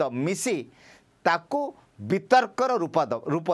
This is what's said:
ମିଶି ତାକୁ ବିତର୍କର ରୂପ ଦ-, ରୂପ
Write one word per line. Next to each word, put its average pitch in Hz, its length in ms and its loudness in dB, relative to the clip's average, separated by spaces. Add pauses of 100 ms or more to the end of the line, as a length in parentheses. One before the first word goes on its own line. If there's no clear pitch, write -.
(120)
ମିଶି 170 460 -2 (680)
ତାକୁ 170 360 0 (380)
ବିତର୍କର 226 760 2
ରୂପ 170 220 -2 (100)
ଦ-, 113 160 -4
ରୂପ 160 300 -4